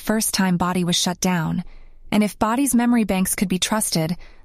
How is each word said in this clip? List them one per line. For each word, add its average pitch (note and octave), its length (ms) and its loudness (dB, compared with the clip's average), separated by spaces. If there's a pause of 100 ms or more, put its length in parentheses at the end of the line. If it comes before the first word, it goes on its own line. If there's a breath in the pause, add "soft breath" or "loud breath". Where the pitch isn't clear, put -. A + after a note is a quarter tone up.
first A3 240 0
time F#3 240 2
Body F3+ 260 0
was F3 140 0
shut - 240 -2
down, F3 420 0 (480 soft breath)
and G#3 120 4
if G#3 140 -2
Body's A#3+ 380 0
memory A#3+ 300 2
banks F#3+ 300 0
could G3 120 0
be F3+ 120 0
trusted, F3+ 580 0 (280 soft breath)